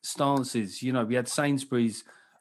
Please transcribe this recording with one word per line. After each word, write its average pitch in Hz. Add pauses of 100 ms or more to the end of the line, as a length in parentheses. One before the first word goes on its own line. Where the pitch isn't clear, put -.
stances, 127
you 127
know, 123
we 113
had 123
Sainsbury's 135 (360)